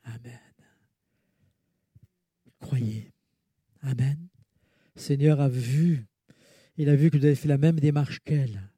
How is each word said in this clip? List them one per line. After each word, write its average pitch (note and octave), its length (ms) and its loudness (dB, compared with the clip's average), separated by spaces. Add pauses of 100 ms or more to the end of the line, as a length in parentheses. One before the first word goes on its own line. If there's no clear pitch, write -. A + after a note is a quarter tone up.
Amen. A#2 360 -18 (2250)
Croyez. A2 520 -6 (720)
Amen. C#3 460 -4 (680)
Le - 60 -20
Seigneur C#3+ 400 2
a C#3 80 2
vu. B2+ 560 0 (720)
Il D3 120 0
a D3 60 6
vu D3+ 140 4
que D3+ 80 2
vous C#3 80 2
avez D3 100 4
fait C#3 120 -6
la C#3 100 2
même D#3+ 220 2
démarche D3 440 0
qu'elle. A2 540 -4